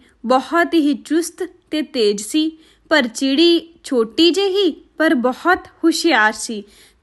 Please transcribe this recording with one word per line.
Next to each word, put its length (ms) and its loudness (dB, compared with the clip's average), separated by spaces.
ਬਹੁਤ 480 0
ਹੀ 200 2
ਚੁਸਤ 560 -4
ਤੇ 100 -2
ਤੇਜ਼ 420 -2
ਸੀ, 340 -2
ਪਰ 180 2
ਚਿੜੀ 680 0
ਛੋਟੀ 460 0
ਜਿਹੀ 420 0
ਪਰ 180 2
ਬਹੁਤ 520 -2
ਹੁਸ਼ਿਆਰ 680 0
ਸੀ 300 -10